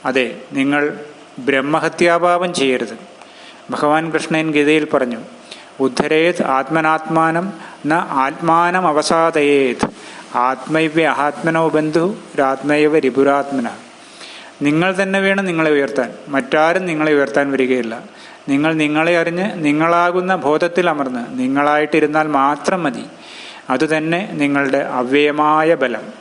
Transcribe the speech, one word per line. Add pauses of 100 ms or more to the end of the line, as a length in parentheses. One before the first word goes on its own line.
അതെ, (120)
നിങ്ങൾ (380)
ബ്രഹ്മഹത്യാപാപം
ചെയ്യരുത്. (720)
ഭഗവാൻ
കൃഷ്ണൻ
ഗീതയിൽ
പറഞ്ഞു, (600)
"ഉദ്ധരേത്
ആത്മനാത്മാനം (340)
ന
ആത്മാനം
അവസാദയേത്. (460)
ആത്മൈവ
അഹാത്മനോ
ബന്ധു (220)
രാത്മൈവ
രിപുരാത്മന." (920)
നിങ്ങൾ
തന്നെ
വേണം
നിങ്ങളെ
ഉയർത്താൻ, (160)
മറ്റാരും
നിങ്ങളെ
ഉയർത്താൻ
വരികയില്ല. (460)
നിങ്ങൾ
നിങ്ങളെ
അറിഞ്ഞ്
നിങ്ങളാകുന്ന
ബോധത്തിൽ
അമർന്ന്
നിങ്ങളായിട്ടിരുന്നാൽ
മാത്രം
മതി. (680)
അതുതന്നെ
നിങ്ങളുടെ
അവ്യയമായ
ബലം. (180)